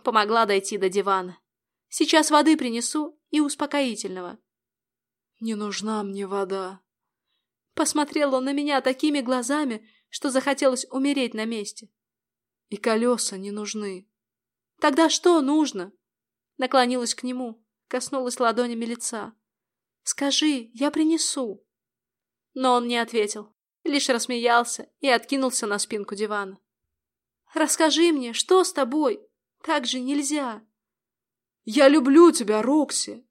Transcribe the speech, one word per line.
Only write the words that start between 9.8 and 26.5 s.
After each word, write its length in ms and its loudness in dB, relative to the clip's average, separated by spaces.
что 220 -4
захотелось 600 0
умереть 440 0
на 100 -4
месте. 460 -10
«И 80 -10
колеса 640 -2
не 120 -12
нужны». 580 -10
«Тогда 280 4
что 320 4
нужно?» 520 0
Наклонилась 580 0
к 80 -18
нему, 420 -8
коснулась 520 -4
ладонями 440 0
лица. 500 -10
«Скажи, 720 -2
я 180 -2
принесу». 720 -2
Но 200 2
он 140 0
не 80 -2
ответил, 580 -4
лишь 200 0
рассмеялся 800 0
и 80 0
откинулся 580 0
на 120 -2
спинку 360 -6
дивана. 440 -6